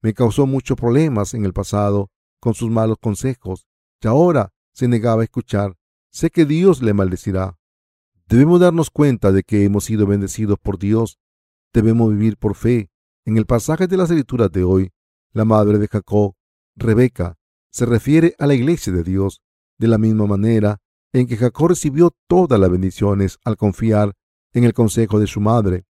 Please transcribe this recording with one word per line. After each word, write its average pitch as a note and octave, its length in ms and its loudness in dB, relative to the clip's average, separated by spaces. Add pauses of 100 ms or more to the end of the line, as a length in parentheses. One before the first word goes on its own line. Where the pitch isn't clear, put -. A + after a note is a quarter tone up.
Me A2 120 -2
causó B2 320 0
muchos C3 320 -4
problemas A#2+ 560 -2
en A2 120 -4
el F#2 80 -4
pasado G2+ 580 -4 (280)
con A#2 140 -2
sus A#2 160 -6
malos A2+ 320 0
consejos, G#2 640 -6 (360)
y A#2 60 -4
ahora C#3 460 2 (200)
se B2+ 140 -2
negaba A#2 340 0
a A2+ 40 0
escuchar. G2+ 520 -6 (340)
Sé - 180 -4
que E3 160 2
Dios D#3+ 360 2
le A2 120 0
maldecirá. F#2+ 640 -4 (680)
Debemos D#3 320 4
darnos E3+ 320 2
cuenta B2+ 400 0
de F#2+ 120 2
que G2+ 200 0
hemos G2+ 220 0
sido G#2 200 0
bendecidos G2+ 540 -2
por G2 180 -8
Dios. G#2+ 400 -2 (560)
Debemos A2+ 380 2
vivir G#2+ 260 0
por G2+ 160 -4
fe. A2+ 380 -4 (340)
En A2 120 -2
el A2 80 0
pasaje D#3 420 -2
de F#3 80 -2
las F3+ 160 0
Escrituras B2 400 0
de F#2 140 -2
hoy, F#2+ 260 0 (400)
la A2 140 -2
madre G#2+ 340 2
de G#2 80 -2
Jacob, G2+ 480 -2 (400)
Rebeca, G#2+ 600 -2 (340)
se - 140 -4
refiere D3 520 2
a D3+ 80 -4
la C#3+ 80 2
iglesia C3+ 380 -2
de F2 120 -2
Dios F#2+ 380 -4 (380)
de A2 80 0
la A2+ 100 4
misma G#2+ 300 0
manera G#2 540 0 (320)
en B2+ 120 2
que A#2+ 120 -6
Jacob B2+ 320 0
recibió D#3+ 440 2 (140)
todas E3 320 2
las F#2 100 4
bendiciones F#2+ 760 -2
al A2+ 100 -4
confiar G#2 580 0 (380)
en A#2+ 140 2
el A#2 80 4
consejo A2 460 0
de G#2 80 0
su - 120 -6
madre. G#2 540 0